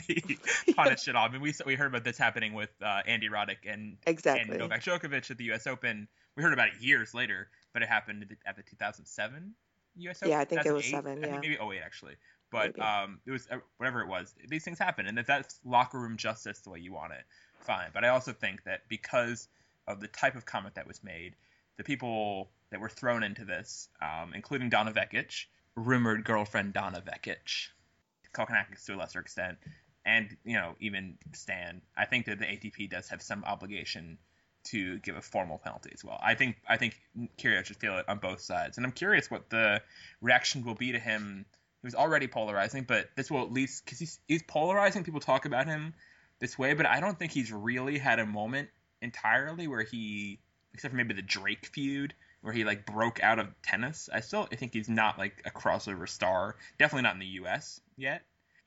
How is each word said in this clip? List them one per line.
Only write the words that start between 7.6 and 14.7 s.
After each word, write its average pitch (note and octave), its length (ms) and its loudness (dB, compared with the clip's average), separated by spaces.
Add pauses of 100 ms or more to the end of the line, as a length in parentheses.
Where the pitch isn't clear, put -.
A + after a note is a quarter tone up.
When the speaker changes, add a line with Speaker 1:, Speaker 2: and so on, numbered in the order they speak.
Speaker 1:
but A#2 80 0
it A2+ 80 0
happened G#2+ 340 0
at G2+ 60 -14
the, G#2+ 160 -14
at G2 100 -6
the G2+ 80 -18
two - 140 -20
thousand G#2 280 -6
seven C#3 480 -8 (440)
U F3 120 -10
S F3+ 120 -12
Open? F3+ 100 2
Speaker 2:
Yeah, D3+ 80 4
I C#3+ 60 2
think D3+ 200 2
it D3+ 60 6
was C#3+ 140 2
Speaker 1:
two B2+ 60 -2
thousand C#3 200 -2
eight? C#3 40 -4
Speaker 2:
seven, - 20 -8
Speaker 1:
I D3 40 -6
think D3 220 -4
Speaker 2:
yeah. D#3 60 -2
Speaker 1:
maybe D3+ 100 0
oh G#2 140 -4
eight, F#2 100 -6
actually. C#2+ 320 -14 (360)
But, G#2+ 260 0
Speaker 2:
Maybe. - 40 -4
Speaker 1:
um, G2+ 440 0
it B2 60 -8
was, C3 200 -6
uh, B2+ 60 -4 (200)
whatever B2 240 0
it F2+ 60 -4
was. F#2 300 -4
If D#3 880 -2